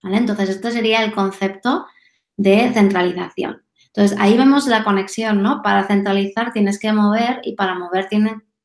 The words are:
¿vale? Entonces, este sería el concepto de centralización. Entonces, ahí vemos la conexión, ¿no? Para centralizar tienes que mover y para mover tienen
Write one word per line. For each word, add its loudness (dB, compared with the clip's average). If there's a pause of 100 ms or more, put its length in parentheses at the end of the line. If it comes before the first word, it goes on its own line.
¿vale? -2
Entonces, 0
este -6
sería 0
el -4
concepto -4 (500)
de 4
centralización. 0 (320)
Entonces, 2
ahí 6
vemos 4
la 2
conexión, -2
¿no? -2
Para 0
centralizar -2
tienes 0
que -2
mover 0
y -8
para -4
mover -4
tienen -2 (200)